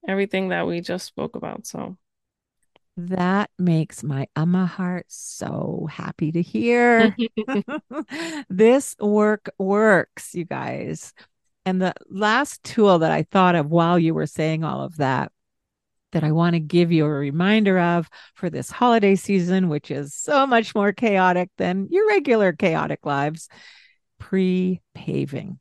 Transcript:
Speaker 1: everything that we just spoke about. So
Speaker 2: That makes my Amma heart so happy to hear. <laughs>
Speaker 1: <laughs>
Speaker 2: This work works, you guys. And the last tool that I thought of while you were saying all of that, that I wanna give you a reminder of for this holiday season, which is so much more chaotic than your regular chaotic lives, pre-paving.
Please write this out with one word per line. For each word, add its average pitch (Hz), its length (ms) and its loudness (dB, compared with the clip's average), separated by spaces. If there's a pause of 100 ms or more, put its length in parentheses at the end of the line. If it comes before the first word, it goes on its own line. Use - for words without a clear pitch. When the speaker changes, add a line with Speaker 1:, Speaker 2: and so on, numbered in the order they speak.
Speaker 1:
everything 196 420 -2
that 170 160 -2
we 170 140 -4
just 175 260 -6
spoke - 300 -8
about. - 300 -12
So - 300 -12 (1000)
Speaker 2:
That 185 640 -2
makes 165 460 0
my 139 220 -4 (100)
Amma 175 300 2
heart 180 420 -6
so - 800 -8
happy - 420 -6
to 165 100 -2
hear. 233 760 2
<laughs> 226 60 -2 (200)
Speaker 1:
<laughs> 285 1000 -8
Speaker 2:
This 226 500 4
work 208 600 0
works, 196 760 2
you 170 100 -6
guys. 135 680 -10 (520)
And 185 180 0
the 185 120 -2 (140)
last 214 540 -2
tool 196 380 4
that 160 100 2
I 156 140 0
thought 185 320 4
of 151 140 0
while 170 280 4
you 160 160 2
were 156 120 -2
saying 160 380 -2
all 139 180 -4
of 147 160 -12
that, 135 340 -2 (800)
that 160 120 0
I 151 80 2
wanna 170 280 2
give 170 320 2
you 160 120 4
a 151 60 0
reminder 180 680 2
of 175 300 0 (260)
for - 140 -8
this 143 220 -8
holiday 220 460 4
season, 185 520 0
which 147 220 -4
is 143 240 -8
so 277 320 2
much 233 280 0
more 202 180 2
chaotic 185 680 2
than 185 320 -2
your 392 160 2
regular 269 460 2
chaotic 156 520 -2
lives, 147 440 -4 (680)
pre-paving. 170 1400 -4